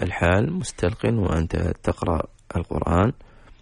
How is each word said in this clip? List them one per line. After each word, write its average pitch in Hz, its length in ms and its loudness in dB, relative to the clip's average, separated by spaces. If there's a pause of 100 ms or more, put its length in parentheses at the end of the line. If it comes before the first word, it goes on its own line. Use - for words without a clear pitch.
الحال 92 500 2
مستلقٍ 120 540 -4
وأنت 85 500 0 (260)
تقرأ - 400 0 (340)
القرآن 82 560 2 (500)